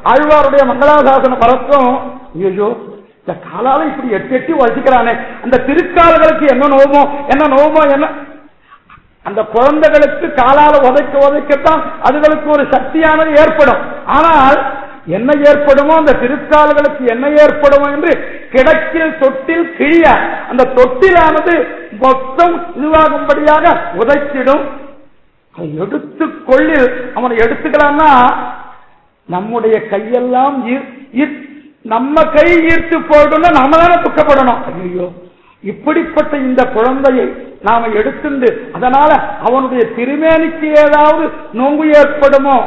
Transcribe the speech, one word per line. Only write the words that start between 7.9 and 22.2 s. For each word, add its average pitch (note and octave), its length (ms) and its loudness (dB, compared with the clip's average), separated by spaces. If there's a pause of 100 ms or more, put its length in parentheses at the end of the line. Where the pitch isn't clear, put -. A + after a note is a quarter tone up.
என்ன." C#4 180 0 (1160)
அந்த G3+ 180 -6
குழந்தைகளுக்கு D4 920 0
காலால C#4+ 460 4
உதைக்க C4 380 0
உதைக்கத்தான் C#4+ 640 0 (220)
அதுகளுக்கு D4+ 440 0
ஒரு D4 240 0
சக்தியானது D#4+ 640 0
ஏற்படும். D4 460 4 (240)
ஆனால் D4 540 2 (480)
என்ன G3+ 220 -4 (140)
ஏற்படுமோ, C#4+ 520 4
அந்த D4+ 180 2
திருக்கால்களுக்கு D4 920 0
என்ன A#3+ 180 -4 (120)
ஏற்படுமோ C#4+ 540 2
என்று D4+ 200 -2 (380)
கிடக்கில் D#4+ 680 0
தொட்டில் D#4+ 580 -2
கிழிய, D#4 300 2 (440)
அந்த B3+ 140 0 (120)
தொட்டிலானது D#4+ 800 2 (440)
மொத்தம் C4 560 0 (180)